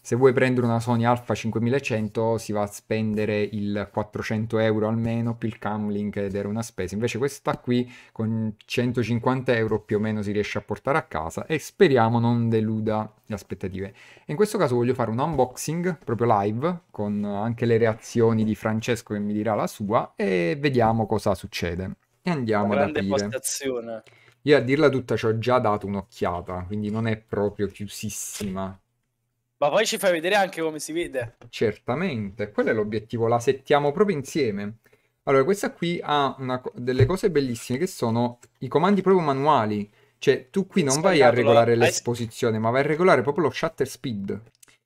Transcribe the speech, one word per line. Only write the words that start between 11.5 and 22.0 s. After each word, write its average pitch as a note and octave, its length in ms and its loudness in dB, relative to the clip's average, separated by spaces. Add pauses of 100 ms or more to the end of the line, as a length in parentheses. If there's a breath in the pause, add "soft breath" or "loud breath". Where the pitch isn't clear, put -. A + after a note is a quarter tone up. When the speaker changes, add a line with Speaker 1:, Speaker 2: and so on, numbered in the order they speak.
Speaker 1:
speriamo A#2+ 640 4
non A#2 280 2
deluda A2 640 0 (120)
le A2 100 -8
aspettative. F#2+ 540 -8 (300 loud breath)
E - 80 -20
in D3+ 100 -6
questo G#3 220 0
caso C3 180 2
voglio A#2+ 180 2
fare A#2 160 -2
un A2+ 80 -2
unboxing D#3 840 -2
proprio A#2 360 2
live B2 420 -2 (100)
con G#2 320 -4
anche G#2+ 420 -4
le A#2 100 4
reazioni A2+ 680 2
di G#2+ 100 0
Francesco A2 580 -2
che G#2+ 60 -2
mi G#2 140 -4
dirà G#2 240 0
la D3 100 0
sua A2+ 480 -2
e F3+ 420 0
vediamo A#2 500 2
cosa G#2 280 0
succede. F2+ 640 -6 (260)